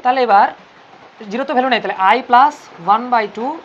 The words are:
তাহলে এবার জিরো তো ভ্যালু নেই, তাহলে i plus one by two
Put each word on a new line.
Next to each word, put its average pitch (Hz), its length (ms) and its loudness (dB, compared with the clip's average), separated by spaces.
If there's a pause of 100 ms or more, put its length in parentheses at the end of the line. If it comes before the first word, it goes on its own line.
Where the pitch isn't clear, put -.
তাহলে 254 240 0
এবার 214 200 4 (840)
জিরো 233 160 -6
তো - 80 -8
ভ্যালু 254 180 2
নেই, 214 100 0
তাহলে 202 140 -6 (180)
i - 20 -2 (120)
plus 269 260 4 (400)
one 233 180 -6
by 220 120 0 (100)
two 240 160 -8 (140)